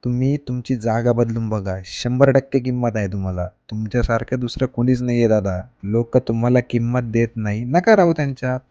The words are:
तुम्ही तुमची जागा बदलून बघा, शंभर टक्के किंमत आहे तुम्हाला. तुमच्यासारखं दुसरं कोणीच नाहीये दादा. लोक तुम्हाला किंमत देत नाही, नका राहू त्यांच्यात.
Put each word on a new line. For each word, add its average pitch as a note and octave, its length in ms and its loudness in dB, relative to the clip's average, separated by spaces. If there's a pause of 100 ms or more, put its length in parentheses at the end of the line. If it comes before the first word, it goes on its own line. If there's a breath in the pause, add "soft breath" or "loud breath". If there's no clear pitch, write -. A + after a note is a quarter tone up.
तुम्ही B2+ 340 0
तुमची B2+ 380 -4
जागा A#2 360 0
बदलून A2+ 380 0
बघा, G2 260 -4 (100)
शंभर B2+ 460 2
टक्के C3 280 2
किंमत B2 360 -2
आहे G#2 120 -2
तुम्हाला. F#2 400 -4 (240)
तुमच्यासारखं A2+ 680 -2
दुसरं B2 260 -4
कोणीच B2 360 0
नाहीये A#2+ 260 2
दादा. G2 340 2 (220)
लोक A#2 340 0
तुम्हाला B2 420 2 (100)
किंमत A#2+ 340 0
देत A#2 320 0
नाही, G#2+ 280 -2
नका F3 320 4
राहू F3 180 4
त्यांच्यात. C3+ 460 -4 (120)